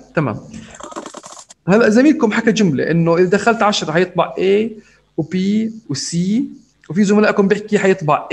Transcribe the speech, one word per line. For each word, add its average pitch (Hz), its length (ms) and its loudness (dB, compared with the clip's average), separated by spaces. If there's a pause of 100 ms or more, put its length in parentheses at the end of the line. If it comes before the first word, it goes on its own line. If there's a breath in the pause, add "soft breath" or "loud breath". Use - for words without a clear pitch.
(160)
تمام. 131 240 -2 (1300 loud breath)
هلأ 220 220 4
زميلكم 240 420 4
حكى 226 200 0
جملة 156 400 0
إنه 165 260 2
إذا 180 120 2
دخلت 220 320 0
عشرة 202 300 -2
حيطبع 175 420 -2
A 202 360 0 (480 loud breath)
و 165 60 -2
B 185 140 -6 (520)
و - 40 -4
C، - 240 -6 (720)
وفي 185 140 0
زملائكم 208 440 4
بيحكي 202 320 0
حيطبع 170 540 0